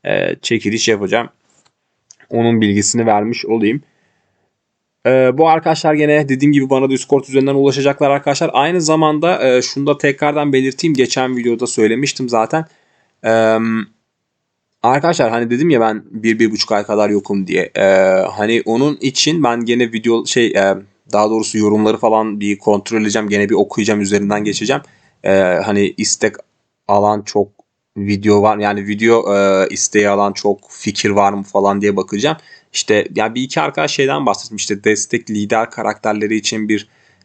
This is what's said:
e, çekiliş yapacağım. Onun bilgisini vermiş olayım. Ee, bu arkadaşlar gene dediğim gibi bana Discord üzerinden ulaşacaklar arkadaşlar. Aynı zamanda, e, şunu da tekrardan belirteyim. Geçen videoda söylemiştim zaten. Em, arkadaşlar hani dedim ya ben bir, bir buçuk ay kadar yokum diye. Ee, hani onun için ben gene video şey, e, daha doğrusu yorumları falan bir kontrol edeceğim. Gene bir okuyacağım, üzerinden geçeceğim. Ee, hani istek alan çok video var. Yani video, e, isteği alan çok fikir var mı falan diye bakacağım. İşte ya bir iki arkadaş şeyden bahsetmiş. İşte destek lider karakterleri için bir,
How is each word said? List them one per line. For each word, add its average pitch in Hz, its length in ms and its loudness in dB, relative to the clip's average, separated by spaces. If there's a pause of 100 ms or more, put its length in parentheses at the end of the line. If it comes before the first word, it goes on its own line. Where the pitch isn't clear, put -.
e, 50 360 -2
çekiliş 110 460 -2
yapacağım. 104 420 -2 (1000)
Onun 117 320 2
bilgisini 104 440 0
vermiş 110 400 0
olayım. 113 360 0 (1200)
Ee, 131 320 4
bu 160 120 4
arkadaşlar 160 440 2
gene 147 360 2
dediğim 139 240 2
gibi 135 160 2
bana 135 200 2
Discord 135 340 0
üzerinden 135 320 0
ulaşacaklar 139 540 2
arkadaşlar. 143 440 0
Aynı 165 280 2
zamanda, 156 680 2
e, 127 140 4
şunu 139 260 -4
da 143 100 0
tekrardan 147 560 0
belirteyim. 131 400 0
Geçen 127 440 0
videoda 117 300 -2
söylemiştim 123 640 -2
zaten. 117 360 0 (580)
Em, 113 640 0 (960)
arkadaşlar 143 460 2
hani 117 200 -2
dedim 131 200 0
ya 127 120 4
ben 110 300 -2
bir, 110 280 -2
bir 110 120 4
buçuk 107 200 -4
ay 104 120 0
kadar 104 260 0
yokum 98 380 -2
diye. 87 280 -2
Ee, 104 80 0 (480)
hani 110 340 0
onun 135 360 0
için 151 420 -2
ben 117 220 0
gene 120 260 0
video 113 340 0
şey, 120 200 0
e, 98 300 2 (360)
daha 107 180 2
doğrusu 110 280 -2
yorumları 107 400 2
falan 110 420 0
bir 101 180 -2
kontrol 107 440 0
edeceğim. 107 280 -2
Gene 101 200 0
bir 107 60 0
okuyacağım, 104 460 0
üzerinden 101 420 -2
geçeceğim. 107 380 -4 (420)
Ee, 98 80 0 (340)
hani 101 320 0
istek - 380 -2 (520)
alan 104 340 2
çok 101 280 -2 (480)
video 101 440 2
var. 104 160 2
Yani 101 300 -4
video, 107 480 2
e, 98 340 2
isteği - 400 0
alan 101 240 0
çok 101 260 -2 (120)
fikir - 380 -6
var 101 240 2
mı 101 100 -6
falan 101 380 0
diye 101 160 0
bakacağım. 113 400 -4 (360)
İşte - 420 0
ya 110 200 -2
bir 127 60 -4
iki 135 200 -4
arkadaş 151 300 -4
şeyden 143 340 -2
bahsetmiş. 104 360 -4
İşte 101 220 -6
destek 110 460 -2
lider 110 400 -2
karakterleri 107 640 -4
için 107 340 -4
bir, 104 180 -4 (380)